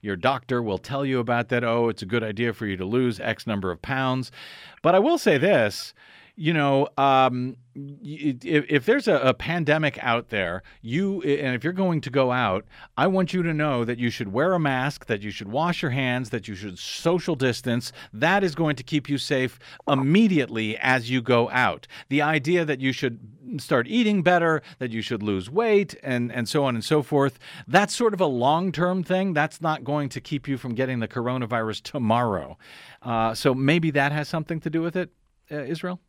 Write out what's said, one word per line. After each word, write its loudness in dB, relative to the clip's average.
your -4
doctor -2
will -2
tell -6
you 0
about -2
that. 0
"Oh, 2
it's -6
a -10
good -2
idea -2
for -6
you -4
to -6
lose 0
X -6
number -4
of -8
pounds." -4
But 4
I 8
will 4
say 4
this: 2
you 0
know, 4
um, 4
y-, -6
if, 2
if 2
there's 4
a, 4
a 4
pandemic 0
out 0
there, -2
you, -2
and 0
if -6
you're -2
going 0
to -10
go 2
out, 0
I 2
want 0
you 0
to 0
know 0
that -4
you 0
should -6
wear 2
a 2
mask, -2
that -2
you -8
should -12
wash -2
your -2
hands, -2
that -6
you -8
should -10
social -2
distance. -2
That 2
is -2
going 0
to -14
keep -4
you 0
safe -2
immediately 2
as 2
you 0
go 2
out. 0
The 2
idea 2
that -2
you 0
should -4
start 0
eating 2
better, 4
that -4
you -4
should -4
lose -2
weight, 2
and, -2
and -4
so 0
on 0
and -4
so 2
forth, 0
that's 2
sort 0
of 0
a 4
long-term 0
thing. -2
That's 0
not -2
going -2
to -10
keep -8
you -2
from -8
getting -2
the -4
coronavirus -4
tomorrow. 0
Uh, 0
so 2
maybe 2
that 2
has -4
something -4
to -6
do -2
with -4
it, -4
uh, -8
Israel? -6